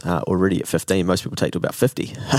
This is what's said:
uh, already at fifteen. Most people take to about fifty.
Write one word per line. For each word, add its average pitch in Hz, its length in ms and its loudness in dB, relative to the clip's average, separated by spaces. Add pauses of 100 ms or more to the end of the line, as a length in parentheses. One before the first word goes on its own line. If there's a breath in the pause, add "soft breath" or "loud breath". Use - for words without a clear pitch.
uh, 87 200 0
already 92 340 2
at - 80 -6
fifteen. 90 380 0
Most 90 180 2
people - 120 -8
take - 160 0
to 87 60 -2
about - 160 -4
fifty. - 400 -2 (240)